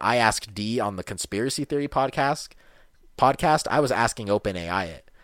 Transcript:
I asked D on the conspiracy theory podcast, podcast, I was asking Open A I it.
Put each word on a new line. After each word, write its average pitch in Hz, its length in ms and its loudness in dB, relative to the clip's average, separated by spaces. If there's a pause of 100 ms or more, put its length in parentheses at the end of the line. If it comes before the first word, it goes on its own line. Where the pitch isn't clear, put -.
I 117 160 2
asked 110 360 2
D 107 260 -2
on 101 180 -2
the - 60 -8
conspiracy 113 640 -4
theory 143 220 -4
podcast, 139 640 -2 (640)
podcast, 151 540 2
I 135 100 2
was 135 120 2
asking 113 380 0
Open 101 260 0
A 85 140 -6
I 90 160 0
it. 80 260 -16 (120)